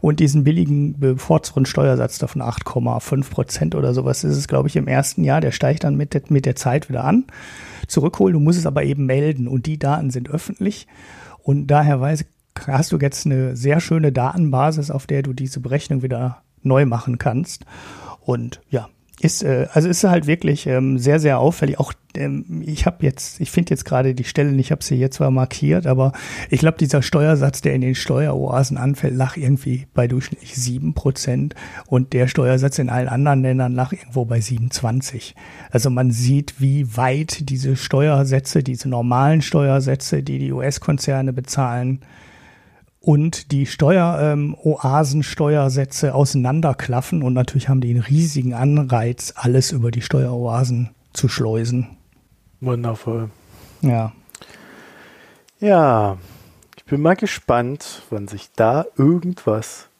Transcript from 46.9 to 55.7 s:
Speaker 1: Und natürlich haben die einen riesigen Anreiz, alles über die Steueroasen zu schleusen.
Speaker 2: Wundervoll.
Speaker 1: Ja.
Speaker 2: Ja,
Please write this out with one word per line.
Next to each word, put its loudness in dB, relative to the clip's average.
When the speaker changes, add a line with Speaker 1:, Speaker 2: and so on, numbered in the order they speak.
Speaker 1:
Und 0
natürlich 0
haben 4
die 0
einen 2
riesigen 0
Anreiz, 0
alles 2
über 0
die -4
Steueroasen 0
zu 0
schleusen. -2
Speaker 2:
Wundervoll. -4
Speaker 1:
Ja. 0
Speaker 2:
Ja, 4